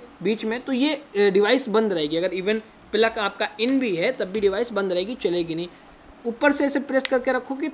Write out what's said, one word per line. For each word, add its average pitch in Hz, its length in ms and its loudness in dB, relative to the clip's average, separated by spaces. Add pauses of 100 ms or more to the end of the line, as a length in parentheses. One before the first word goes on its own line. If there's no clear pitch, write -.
(220)
बीच 214 220 -2
में, 226 160 -4
तो 269 120 -6
ये, 277 220 2
अ, 202 360 0
device 214 380 2
बंद 214 240 2
रहेगी। 156 240 -2
अगर 175 180 -2
even 202 260 -2 (320)
plug 220 280 2
आपका 202 280 -4 (120)
इन 262 200 2
भी 220 160 -2
है 190 160 0
तब 190 200 -6
भी 214 80 -2
device 202 320 0
बंद 196 200 0
रहेगी, 190 240 -2
चलेगी 170 380 -2
नहीं। 175 140 -6 (560)
ऊपर 262 280 2
से 285 120 2
ऐसे 277 160 2
प्रेस 262 220 0
करके 262 300 0
रखोगे 269 420 -4